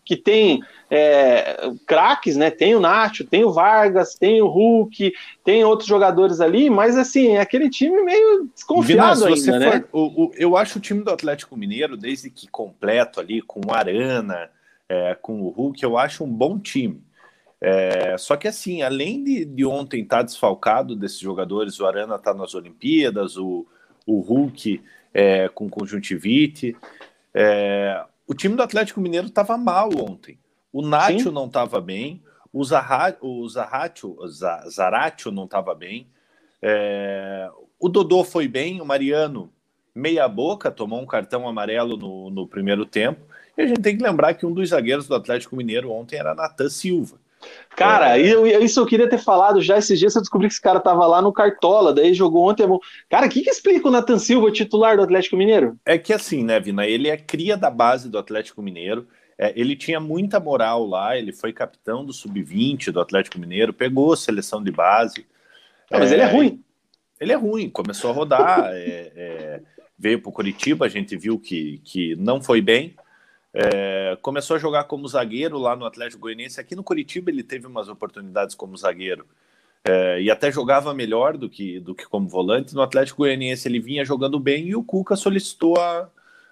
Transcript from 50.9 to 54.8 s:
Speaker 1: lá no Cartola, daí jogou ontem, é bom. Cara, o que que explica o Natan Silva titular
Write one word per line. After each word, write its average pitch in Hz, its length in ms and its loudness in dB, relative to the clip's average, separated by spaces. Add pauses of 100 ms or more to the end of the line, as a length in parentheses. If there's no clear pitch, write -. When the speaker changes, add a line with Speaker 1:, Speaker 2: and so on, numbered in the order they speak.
Speaker 1:
lá 175 160 6
no 196 100 4
Cartola, 196 600 4
daí 151 200 6
jogou 175 360 4
ontem, 214 160 2
é - 20 6
bom. 185 140 2 (280)
Cara, 262 180 4
o - 20 0
que 277 140 -2
que 523 80 0
explica 370 380 2
o - 40 4
Natan 240 260 2
Silva 220 320 4
titular 214 460 2